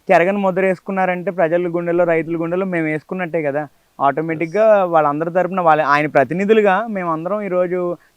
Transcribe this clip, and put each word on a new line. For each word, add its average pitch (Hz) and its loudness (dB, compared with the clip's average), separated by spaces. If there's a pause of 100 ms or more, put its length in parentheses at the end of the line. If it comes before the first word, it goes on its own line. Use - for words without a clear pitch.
(120)
చెరగని 180 2
ముద్ర 190 0
వేసుకున్నారంటే 185 -2
ప్రజల 175 0
గుండెల్లో, 170 0
రైతుల 165 -2
గుండెల్లో 180 -4
మేము 170 -2
వేసుకున్నట్టే 165 -6
కదా. 147 -4 (340)
ఆటోమేటిక్‌గా 165 2
వాళ్ళందరి 156 2
తరపున 180 0
వాళ్ళ, 156 4
ఆయన 147 2
ప్రతినిధులుగా 190 2
మేమందరం 180 -4
ఈరోజు 180 -2 (200)